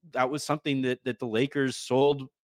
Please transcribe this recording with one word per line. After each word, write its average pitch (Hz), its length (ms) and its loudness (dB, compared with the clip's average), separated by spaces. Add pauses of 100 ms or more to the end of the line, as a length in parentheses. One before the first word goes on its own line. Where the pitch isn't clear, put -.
(120)
that 127 180 0
was 147 140 -6
something 147 380 -2
that, 123 220 -2
that 123 160 -4
the 127 80 -6
Lakers 131 480 0
sold 135 540 0 (140)